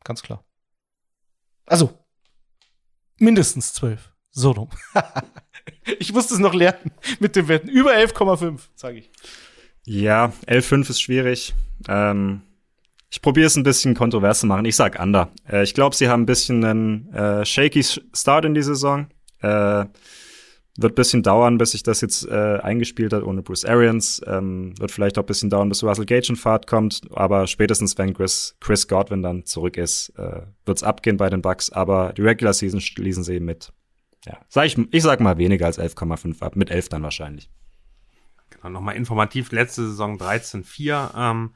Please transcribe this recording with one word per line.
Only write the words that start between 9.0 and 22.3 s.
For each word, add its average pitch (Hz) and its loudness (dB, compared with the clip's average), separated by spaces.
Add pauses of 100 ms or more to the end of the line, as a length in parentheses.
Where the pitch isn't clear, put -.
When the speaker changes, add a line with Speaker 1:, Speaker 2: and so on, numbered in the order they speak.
Speaker 2:
Ja, 107 2 (140)
elf 123 2
fünf 139 2
ist 123 -4
schwierig. 127 -2 (340)
Ähm, 101 0 (680)
ich - -14
probier's 151 4
ein 143 0
bisschen 135 2
kontrovers 113 2
zu 120 0
machen. 101 2
Ich 113 0
sag 101 2
under. 92 2 (180)
Äh, 101 2
ich 101 -2
glaub, 139 2
sie 127 2
haben 120 4
ein 113 0
bisschen 120 0
einen, 110 -2
äh, 104 0
shaky 143 2
S-, - -2 (140)
Start 151 2
in 151 2
die 151 2
Saison. 143 -2 (320)
Äh, 104 2 (920)
wird 110 2
ein - -12
bisschen 123 2
dauern, 117 4
bis 113 2
sich - -8
das 110 0
jetzt, - -4
äh, 104 0